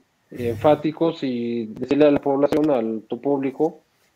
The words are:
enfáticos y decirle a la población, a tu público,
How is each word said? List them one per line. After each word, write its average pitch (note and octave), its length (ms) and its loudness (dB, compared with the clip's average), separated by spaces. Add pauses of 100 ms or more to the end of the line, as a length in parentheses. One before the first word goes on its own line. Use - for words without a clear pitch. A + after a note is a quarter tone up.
(300)
enfáticos D3+ 920 0
y A#2+ 440 -4
decirle C#3 400 2
a D3 40 8
la C#3+ 100 2
población, C#3+ 500 2
a A2+ 360 -2
tu A#2+ 140 -8
público, C#3 600 -2 (360)